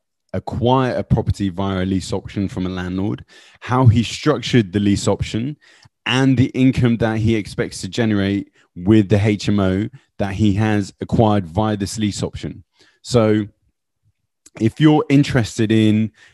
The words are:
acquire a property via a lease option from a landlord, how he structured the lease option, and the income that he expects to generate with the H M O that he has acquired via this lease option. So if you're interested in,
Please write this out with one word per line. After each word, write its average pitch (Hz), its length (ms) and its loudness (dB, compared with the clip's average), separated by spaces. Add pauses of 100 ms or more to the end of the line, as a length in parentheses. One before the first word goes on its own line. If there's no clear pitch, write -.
(320)
acquire 127 640 0
a 101 80 -4
property 101 460 -2
via 95 340 -4
a - 20 -2
lease 95 280 -4
option 98 340 -6
from 92 200 -6
a - 20 -6
landlord, 92 560 -6 (360)
how 127 260 2
he 107 160 6
structured 120 680 0
the 101 80 0
lease 101 280 2
option, 117 500 -2 (480)
and 131 320 2
the 131 120 2
income 127 480 2
that 110 200 -2
he 110 160 2
expects - 480 -6
to 101 60 -8
generate 101 640 -2 (240)
with 98 340 4
the 104 100 4
H 107 300 0
M 101 100 2
O 95 300 0 (300)
that 98 160 -4
he 107 180 2
has 104 480 0
acquired 104 460 2
via 107 300 -2
this 98 200 -6
lease 107 240 -4
option. - 420 -10 (380)
So 107 460 2 (1120)
if 113 200 0
you're 151 300 4
interested 123 640 0
in, 110 400 2 (220)